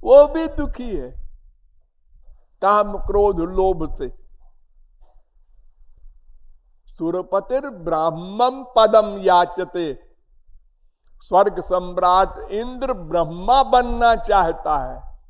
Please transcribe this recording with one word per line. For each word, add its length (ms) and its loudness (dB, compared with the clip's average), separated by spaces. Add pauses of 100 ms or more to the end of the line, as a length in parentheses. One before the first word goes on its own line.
वो 240 8
भी 200 -4
दुखी 500 -6
है 320 -12 (1300)
काम, 360 2
क्रोध, 420 0
लोभ 540 -2
से। 200 -10 (2750)
सुरपतिर 720 -4
ब्राह्मम 960 -4 (120)
पदम 400 4
याचते। 960 -2 (1000)
स्वर्ग 460 2
सम्राट 920 0
इंद्र 420 -6
ब्रह्मा 680 0
बनना 520 2
चाहता 640 0
है। 420 -10 (100)